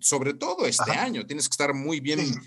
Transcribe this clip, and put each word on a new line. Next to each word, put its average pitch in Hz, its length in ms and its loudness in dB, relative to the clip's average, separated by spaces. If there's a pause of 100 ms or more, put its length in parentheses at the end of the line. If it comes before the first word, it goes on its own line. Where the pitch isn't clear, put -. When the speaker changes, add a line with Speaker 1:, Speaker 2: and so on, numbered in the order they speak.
Speaker 1:
sobre 139 340 2
todo 330 320 0
este - 240 2
Speaker 2:
Ajá. 139 140 2
Speaker 1:
año, 190 220 -2
tienes 143 200 -2
que - 60 -6
estar 143 220 2
muy 147 260 -2
bien, 147 260 0
Speaker 2:
Sí. 127 80 0 (120)